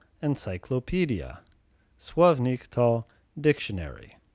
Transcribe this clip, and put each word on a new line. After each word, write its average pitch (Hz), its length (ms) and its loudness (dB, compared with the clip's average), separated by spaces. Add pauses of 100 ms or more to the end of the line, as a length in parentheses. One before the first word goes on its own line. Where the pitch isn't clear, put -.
(220)
encyclopedia. 127 1160 -4 (600)
Słownik 131 680 2
to 117 360 2 (340)
dictionary. 101 720 -2 (260)